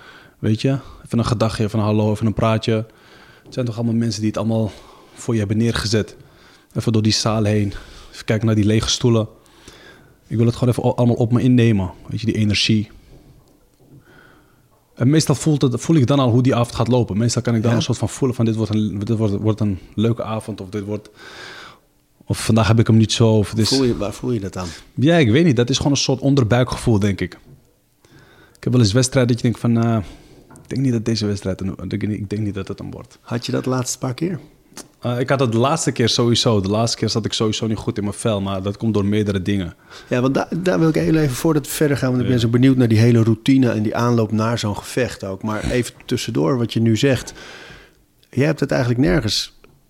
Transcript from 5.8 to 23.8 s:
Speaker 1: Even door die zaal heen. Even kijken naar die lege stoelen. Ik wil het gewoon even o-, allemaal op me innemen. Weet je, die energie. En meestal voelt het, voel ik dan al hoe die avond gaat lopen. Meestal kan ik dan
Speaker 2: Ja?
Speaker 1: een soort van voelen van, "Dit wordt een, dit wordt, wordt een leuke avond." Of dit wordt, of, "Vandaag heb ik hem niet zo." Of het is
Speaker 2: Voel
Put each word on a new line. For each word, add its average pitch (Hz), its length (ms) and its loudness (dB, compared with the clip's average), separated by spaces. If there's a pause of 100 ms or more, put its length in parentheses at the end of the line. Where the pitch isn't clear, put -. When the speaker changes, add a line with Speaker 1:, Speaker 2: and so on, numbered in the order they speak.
Speaker 1:
Even 120 180 -2
door 110 100 2
die 107 100 2
zaal 110 320 0
heen. 104 300 0 (400)
Even - 120 -18
kijken 110 200 0
naar 110 100 2
die 104 100 4
lege 110 240 2
stoelen. 113 380 2 (1000)
Ik 110 100 -4
wil 117 80 4
het 120 100 2
gewoon 123 180 0
even - 100 -2
o-, 123 120 0
allemaal 117 200 2
op 117 160 0
me 120 100 2
innemen. 113 500 4 (160)
Weet 107 120 -8
je, - 60 -8
die 110 100 0
energie. 104 560 0 (2000)
En 131 140 0
meestal 151 260 4
voelt 151 260 0
het, 123 200 0
voel 165 140 2
ik 127 120 4
dan 143 120 2
al 131 100 2
hoe 120 140 4
die 127 120 2
avond 120 200 -2
gaat 113 120 0
lopen. 113 300 0
Meestal 117 240 0
kan 117 140 -2
ik 110 60 0
dan 117 100 0
Speaker 2:
Ja? 120 60 2
Speaker 1:
een 110 60 0
soort 117 140 -2
van 101 120 -4
voelen 127 280 -2
van, 113 80 0
"Dit 113 100 0
wordt 107 180 -2
een, 107 260 -2
dit 107 180 -2
wordt, 107 160 0
wordt 101 260 -2
een 101 200 -2 (160)
leuke 107 280 0
avond." 110 380 -8
Of 95 80 -12
dit 104 140 -8
wordt, 104 260 -10 (1160)
of, - 200 -4
"Vandaag 110 220 2
heb 113 120 4
ik 110 80 4
hem 110 100 6
niet 110 140 4
zo." 117 260 4
Of 101 120 2
het 107 100 -4
is 107 100 2
Speaker 2:
Voel 135 140 2